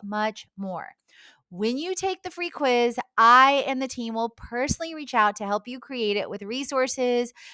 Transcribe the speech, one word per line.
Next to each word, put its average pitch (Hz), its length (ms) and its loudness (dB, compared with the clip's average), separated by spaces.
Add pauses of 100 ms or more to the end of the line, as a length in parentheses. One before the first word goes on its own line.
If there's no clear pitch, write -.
much 214 540 -4
more. 190 320 -8 (600)
When 220 300 -2
you 359 160 -4
take 381 300 -4
the 359 80 -8
free 349 180 -8
quiz, 240 480 2 (180)
I 262 520 8
and 262 120 -2
the 262 60 -4
team 226 280 -8
will 226 160 -2
personally 311 640 -6
reach 285 180 -8
out 208 220 4
to 208 100 -8
help 208 220 -2
you 254 100 -10
create 226 380 -2
it 196 120 -2
with 196 140 -10
resources. 247 880 -2 (220)